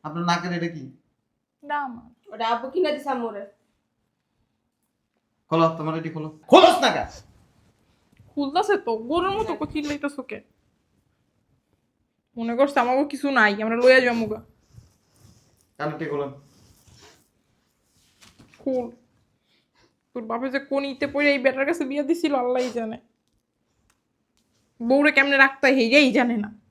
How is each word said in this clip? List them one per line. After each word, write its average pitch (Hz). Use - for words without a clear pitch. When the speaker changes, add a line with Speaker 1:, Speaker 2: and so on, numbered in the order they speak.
Speaker 1:
আপনার 160
নাকের 175
এটা 170
কি? 131
Speaker 2:
এটা 294
আমার। -
Speaker 3:
ওটা 226
আব্বু 240
কিনে 311
দিছে 277
আম্মুরে। 226
Speaker 1:
খোলো, 165
তোমার 160
এটি 156
খোলো। 156
খোলস 349
না 233
কা? 131
Speaker 2:
খুলতাছে 339
তো, 233
গরুর 320
মতো 427
কো 311
চিল্লাইতাছো 294
কে? -
মনে 233
করছে 277
আমাকে 254
কিছু 285
নাই, 214
আমরা 226
লইয়া 254
যাবো 233
গা। 214
Speaker 1:
কানেরটি 151
খোলেন। 143
Speaker 2:
খুল। 247
তোর 226
বাপে 240
যে 269
কোন 277
ইতে 277
পড়ে 285
এই 277
বেটার 262
কাছে 330
বিয়া 285
দিছিল, 311
আল্লাহই 254
জানে। 226
বউরে 285
কেমনে 277
রাখতে 269
হয়, 269
হেইটাই 262
জানে 240
না। 208